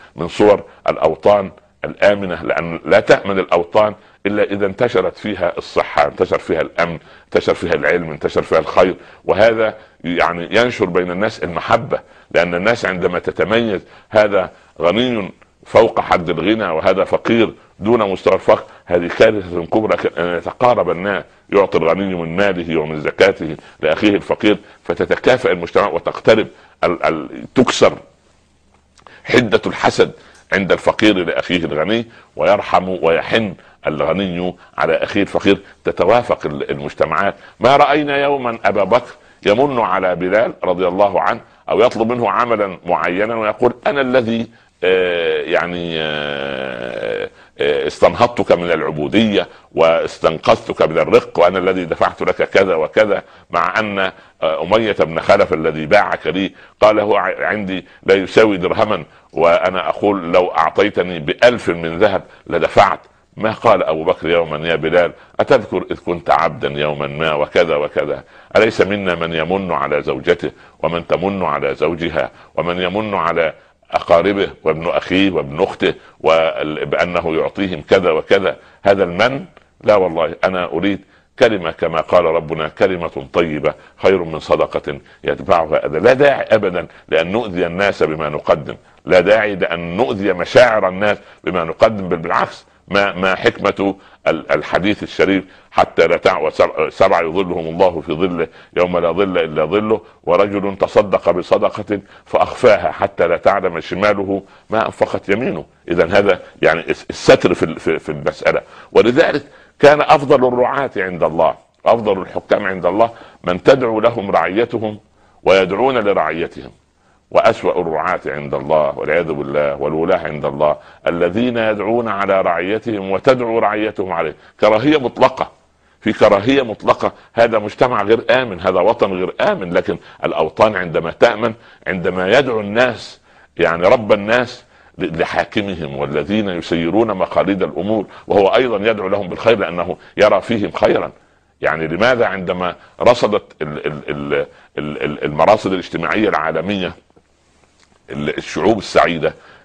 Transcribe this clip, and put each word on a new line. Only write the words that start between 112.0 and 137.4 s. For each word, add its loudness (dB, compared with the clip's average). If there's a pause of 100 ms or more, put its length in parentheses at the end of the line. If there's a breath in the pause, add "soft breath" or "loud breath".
الحكام -2
عند -4
الله 2 (340 loud breath)
من -2
تدعو 4
لهم 0
رعيتهم -2 (440 soft breath)
ويدعون 2
لرعيتهم، -2 (600)
وأسوأ 2
الرعاة -2
عند -6
الله 0
والعياذ -2
بالله -2
والولاة -2
عند -8
الله 0 (320 loud breath)
الذين -2
يدعون -2
على 0
رعيتهم -4
وتدعو 0
رعيتهم -2
عليه. -4 (240 soft breath)
كراهية 4
مطلقة، 0 (500)
في 0
كراهية 4
مطلقة. -2 (220 soft breath)
هذا 4
مجتمع 0
غير 2
آمن، 0
هذا 0
وطن 2
غير -4
آمن. -2
لكن -2 (260 loud breath)
الأوطان 0
عندما -4
تأمن، 0 (340 soft breath)
عندما -4 (120)
يدعو -2
الناس -4 (360 soft breath)
يعني 2
رب 4
الناس -2 (340 soft breath)
ل-، -4
لحاكمهم -4
والذين -2
يسيرون 0
مقاليد -2